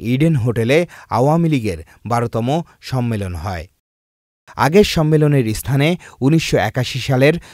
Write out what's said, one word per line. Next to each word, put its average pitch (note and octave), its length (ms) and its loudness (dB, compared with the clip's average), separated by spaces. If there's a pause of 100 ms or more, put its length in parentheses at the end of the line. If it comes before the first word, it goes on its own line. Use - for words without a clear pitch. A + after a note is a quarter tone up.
ইডেন C#3 320 0
হোটেলে A#2 420 0 (320)
আওয়ামী D3+ 400 2
লীগের G#2+ 300 -2 (260)
বারোতম A#2 420 -2 (340)
সম্মেলন A2+ 540 -4
হয়। F2 300 -8 (920)
আগের E3 300 4
সম্মেলনের D3+ 640 2
স্থানে C#3 340 -2 (340)
উনিশশো D3+ 380 2
একাশি A#2+ 400 -4
সালের C#3 360 2 (180)